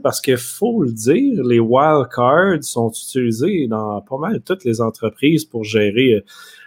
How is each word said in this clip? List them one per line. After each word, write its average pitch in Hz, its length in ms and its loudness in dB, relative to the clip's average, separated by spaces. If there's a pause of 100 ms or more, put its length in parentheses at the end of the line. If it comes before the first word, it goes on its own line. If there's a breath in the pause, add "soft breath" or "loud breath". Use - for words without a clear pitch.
Parce 127 160 -2
que 131 160 0
faut 214 480 -2
le 123 80 0
dire, 160 540 0
les 120 160 4
wildcards 143 1000 2
sont 117 280 -4
utilisés 131 760 -2
dans 107 340 -4
pas 135 160 -10
mal 165 240 -4
toutes 185 240 -8
les 113 160 -2
entreprises 135 640 0
pour 113 180 -8
gérer, 107 520 2
euh, 101 100 -4 (420 loud breath)